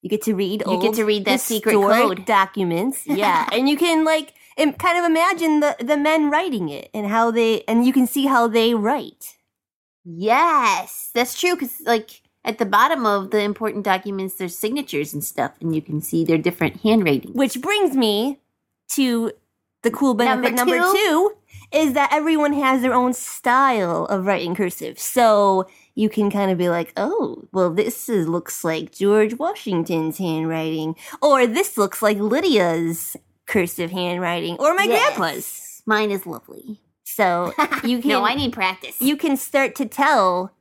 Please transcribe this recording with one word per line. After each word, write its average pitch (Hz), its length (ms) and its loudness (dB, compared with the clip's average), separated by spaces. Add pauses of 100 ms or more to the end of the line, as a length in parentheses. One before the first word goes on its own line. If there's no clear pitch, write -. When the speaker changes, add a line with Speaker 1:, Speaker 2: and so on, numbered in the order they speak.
Speaker 1:
you 185 80 -10
get 208 140 -2
to 220 120 0
read 196 300 -2
Speaker 2:
You 185 140 0
get 180 80 0
Speaker 1:
old 220 80 0
Speaker 2:
to 226 80 0
read 208 220 0
that 196 160 2
secret 214 320 -2
Speaker 1:
historic 208 280 4 (180)
Speaker 2:
code. 190 60 -14
Speaker 1:
documents. 190 800 0
Speaker 2:
<laughs> 147 200 -2
Speaker 1:
Yeah, 175 280 0
and 254 160 2
you 294 80 2
can, 320 300 2
like, 311 280 -2 (220)
im-, 302 180 2
kind 349 240 0
of 349 60 0
imagine 330 560 2
the, 294 220 0
the 294 160 0
men 302 320 2
writing 285 400 -2
it 143 240 -12
and 208 140 -4
how 226 220 2
they, 226 380 2
and 233 180 4
you 262 60 4
can 254 160 4
see 277 200 0
how 240 200 4
they 226 260 2
write. 226 600 -4 (720)
Speaker 2:
Yes, 214 1080 0
that's 247 260 -2
true, 359 180 2
'cause, 269 280 -8
like, 226 360 -2 (240)
at 220 140 -4
the 233 60 0
bottom 240 400 2
of 196 260 0
the 214 100 2
important 208 420 -4
documents, 190 520 -2
there's 180 220 -8
signatures 214 560 -4
and 147 100 -8
stuff, - 360 -4
and 165 160 -2
you 156 60 -2
can 151 200 -6
see 165 220 -2
their 160 140 2
different 160 440 -2
handwriting. 190 520 0
Speaker 1:
Which 262 280 -2
brings 370 360 0
me 226 420 0 (520)
to 240 420 0 (500)
the 233 80 2
cool 262 220 2
benefit 247 400 2
Speaker 2:
Number 247 240 2
Speaker 1:
number 359 200 2
Speaker 2:
two? 403 80 2
Speaker 1:
two 370 280 2 (400)
is 302 200 2
that 277 200 2
everyone 302 400 2
has 269 280 2
their 247 120 2
own 247 180 2
style 233 920 0
of 190 200 -2
writing 180 300 0
cursive. 180 420 -6
So 202 680 4 (280)
you 214 120 2
can 208 240 0
kind 202 180 0
of 185 80 2
be 175 120 0
like, 170 260 -2
"Oh, 285 560 -4
well, 180 180 2
this 214 380 -2
is, 185 220 0
looks - 340 -6
like 160 300 -4
George 214 400 2
Washington's 175 840 -4
handwriting," 160 800 -4 (260)
or, 269 240 4
"This 254 320 -2
looks 202 240 0
like 214 160 2
Lydia's 202 1000 0 (280)
cursive 175 460 -2
handwriting," 175 680 -4
or 302 140 2
my 381 120 0
Speaker 2:
Yes. 466 320 2
Speaker 1:
grandpa's. - 680 -6
Speaker 2:
Mine 214 260 2
is 190 140 -6
lovely. 196 540 -16 (240)
Speaker 1:
So 175 540 0
Speaker 2:
<laughs> 294 260 -2
Speaker 1:
you 247 160 0
can 269 100 -2
Speaker 2:
No, 262 140 2
I 226 120 0
need 269 180 -4
practice. 190 480 -6
Speaker 1:
you 285 160 2
can 294 180 0
start 269 400 -2
to 277 100 -4
tell 202 760 0